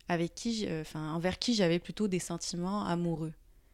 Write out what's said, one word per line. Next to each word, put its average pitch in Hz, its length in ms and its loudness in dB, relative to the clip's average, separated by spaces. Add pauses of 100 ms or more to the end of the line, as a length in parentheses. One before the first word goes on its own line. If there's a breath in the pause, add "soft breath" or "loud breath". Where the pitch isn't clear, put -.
avec 170 260 0
qui 233 200 -2
j-, 214 140 -2
euh, 160 140 -2
enfin, 156 300 -6
envers 170 260 0
qui 240 160 2
j'avais 175 240 6
plutôt 208 300 -2
des 180 100 2
sentiments 180 640 -2
amoureux. 165 480 0 (420 soft breath)